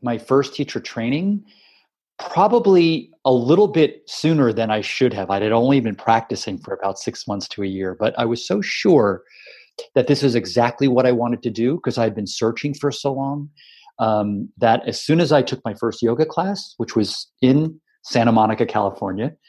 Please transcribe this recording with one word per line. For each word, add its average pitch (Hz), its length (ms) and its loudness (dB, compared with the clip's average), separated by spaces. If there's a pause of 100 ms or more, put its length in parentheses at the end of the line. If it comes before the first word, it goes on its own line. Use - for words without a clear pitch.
my 120 140 -4
first 135 360 0
teacher 143 260 -6
training 165 640 -4 (760)
probably 185 880 2 (160)
a 135 60 4
little 139 360 4
bit - 400 0
sooner 147 460 2
than 113 180 -2
I 107 100 0
should 123 320 0
have. 92 180 -6
I 98 100 0
had 107 100 2
only 127 280 4
been 110 160 -2
practicing 113 640 -2
for - 160 -10
about 98 240 -6
six - 280 -10
months 101 220 -6
to 101 140 -8
a 98 40 -4
year, 95 320 -6
but 110 180 -2
I 120 80 -2
was 117 200 -4
so 196 160 -2
sure 123 640 2 (720)
that 127 120 4
this 139 160 2
is 123 120 2
exactly 120 520 0
what 127 200 2
I 123 40 4
wanted 117 320 -2
to 123 60 -4
do 120 300 -2
'cause - 180 -4
I 120 60 2
had 110 120 0
been 104 120 -6
searching 117 480 -4
for 143 160 -2
so - 200 -4
long, 139 380 -8 (500)
um, 104 580 -2
that 117 300 2
as 117 140 -8
soon 160 180 2
as 151 120 2
I 143 100 6
took - 240 -6
my 107 80 -6
first 113 300 -4
yoga 120 220 2
class, 190 520 -6
which - 180 -8
was - 320 -2 (140)
in 156 380 2 (240)
Santa 117 280 2
Monica, 110 360 2
California, 104 680 -4 (140)